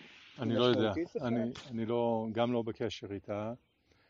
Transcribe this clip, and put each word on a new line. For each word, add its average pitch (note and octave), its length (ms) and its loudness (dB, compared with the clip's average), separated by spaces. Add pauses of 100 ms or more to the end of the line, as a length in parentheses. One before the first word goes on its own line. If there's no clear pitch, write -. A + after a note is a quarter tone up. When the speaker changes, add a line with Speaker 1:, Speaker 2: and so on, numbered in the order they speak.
(400)
Speaker 1:
אני A#2 140 0
Speaker 2:
היא A2+ 60 4
Speaker 1:
לא B2 60 6
יודע. A#2 140 6
Speaker 2:
משמעותית A2 360 0
בכלל? B2 120 -2
Speaker 1:
אני, A#2 240 0 (200)
אני A2+ 140 -2
לא, A#2 460 2
גם A#2+ 220 2
לא A#2 80 2
בקשר A2 500 -4
איתה. G#2 420 -4 (560)